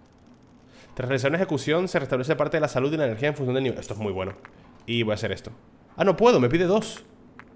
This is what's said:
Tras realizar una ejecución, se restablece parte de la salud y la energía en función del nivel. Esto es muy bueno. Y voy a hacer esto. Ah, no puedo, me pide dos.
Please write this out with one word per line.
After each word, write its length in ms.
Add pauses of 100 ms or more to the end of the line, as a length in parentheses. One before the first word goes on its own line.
(960)
Tras 140
realizar 220
una 80
ejecución, 500
se 100
restablece 380
parte 200
de 60
la 60
salud 240
y 40
la 80
energía 240
en 60
función 200
del 100
nivel. 140
Esto 140
es 80
muy 120
bueno. 200 (540)
Y 160
voy 100
a 40
hacer 160
esto. 180 (460)
Ah, 80
no 120
puedo, 240
me 80
pide 160
dos. 400 (520)